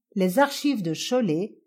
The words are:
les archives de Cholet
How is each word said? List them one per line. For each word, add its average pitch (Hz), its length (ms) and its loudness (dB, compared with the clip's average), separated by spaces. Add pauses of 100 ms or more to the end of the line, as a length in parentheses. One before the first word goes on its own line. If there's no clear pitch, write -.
(160)
les 185 220 2
archives 277 440 0
de 160 120 -2
Cholet 202 720 -2